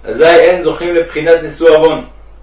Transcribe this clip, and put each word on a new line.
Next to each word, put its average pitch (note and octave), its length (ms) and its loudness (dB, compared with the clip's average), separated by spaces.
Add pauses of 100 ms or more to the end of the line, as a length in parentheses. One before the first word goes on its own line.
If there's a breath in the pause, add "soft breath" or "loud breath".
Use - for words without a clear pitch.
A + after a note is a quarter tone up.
אזי A#2+ 200 -2
אין F3 380 2
זוכים F3 320 -4
לבחינת E3 480 -2
נשוא D#3 280 -2
עוון. D#3 340 0 (380)